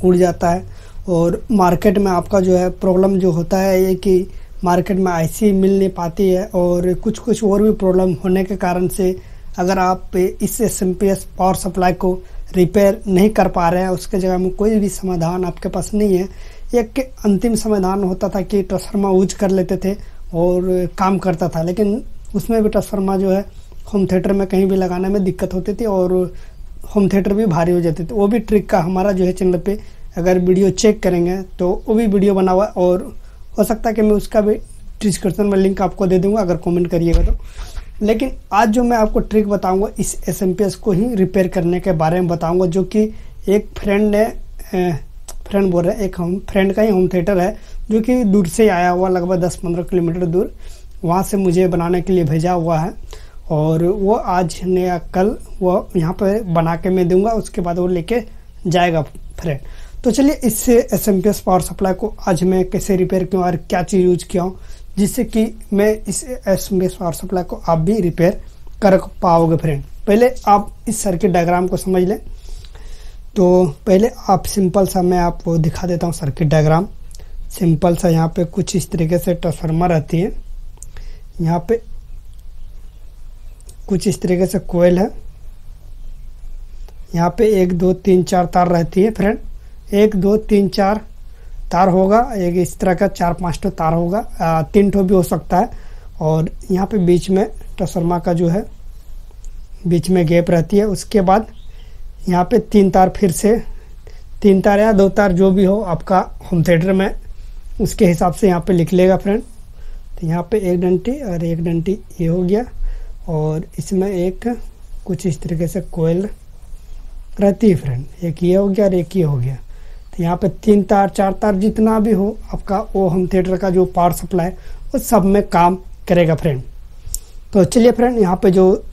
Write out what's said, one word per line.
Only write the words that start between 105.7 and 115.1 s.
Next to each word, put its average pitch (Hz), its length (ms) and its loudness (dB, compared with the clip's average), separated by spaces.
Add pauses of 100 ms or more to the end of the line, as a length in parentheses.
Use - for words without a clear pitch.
आपका 180 380 0 (240)
home 170 200 0
theater 175 300 4
में, 190 200 2 (680)
उसके 226 240 2
हिसाब 175 280 4
से - 140 2
यहाँ 175 140 2
पे 196 120 0
लिख 165 200 2
लेगा 185 240 6
friend। 214 240 -2
तो - 880 -12
यहाँ 165 240 -2
पे 214 120 2
एक 180 180 0
डंटी 185 300 0 (120)
और 175 220 -4
एक 165 180 -2
डंटी 170 340 -2 (220)
ये 165 80 0
हो 180 160 0
गया 208 220 2 (640)
और 156 360 -2 (140)
इसमें 190 300 -2
एक 185 380 -4 (580)
कुछ 185 220 -4